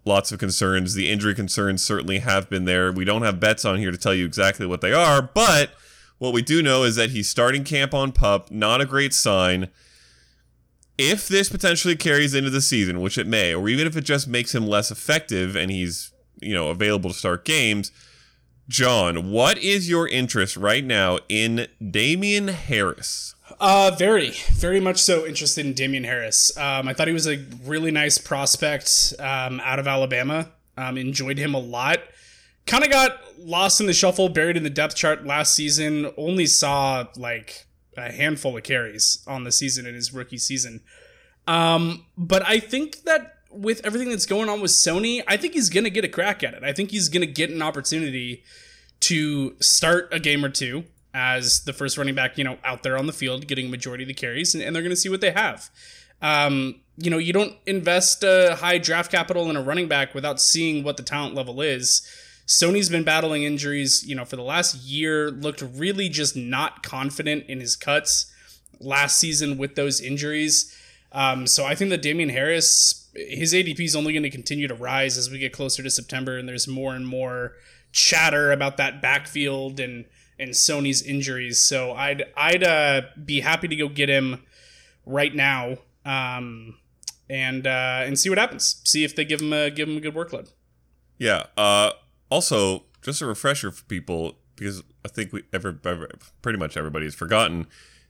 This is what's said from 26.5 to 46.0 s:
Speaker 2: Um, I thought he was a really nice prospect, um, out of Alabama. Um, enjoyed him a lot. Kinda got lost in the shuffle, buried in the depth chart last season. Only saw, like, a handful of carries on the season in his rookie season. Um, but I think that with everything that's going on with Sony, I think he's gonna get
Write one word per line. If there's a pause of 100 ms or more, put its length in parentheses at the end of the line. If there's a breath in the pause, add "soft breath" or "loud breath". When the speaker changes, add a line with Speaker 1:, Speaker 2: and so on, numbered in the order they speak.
Speaker 2:
Um,
I
thought
he
was
a (200)
really
nice
prospect,
um,
out
of
Alabama. (260)
Um,
enjoyed
him
a
lot. (640 soft breath)
Kinda
got (200)
lost
in
the
shuffle,
buried
in
the
depth
chart
last
season.
Only
saw, (120)
like, (320)
a
handful
of
carries
on
the
season
in
his
rookie
season. (680 soft breath)
Um, (100)
but
I
think
that (180)
with
everything
that's
going
on
with
Sony,
I
think
he's
gonna
get